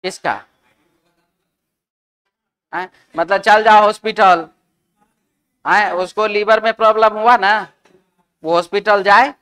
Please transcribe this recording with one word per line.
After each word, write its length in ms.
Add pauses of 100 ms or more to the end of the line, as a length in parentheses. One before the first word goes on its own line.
किसका? 280 (2500)
हैं? 180 (260)
मतलब 240
चल 240
जाओ 180
hospital, 680 (1160)
हैं? 280
उसको 340
liver 380
में 100
problem 440
हुआ 180
ना, 360 (720)
वो 100
hospital 480
जाए 280 (120)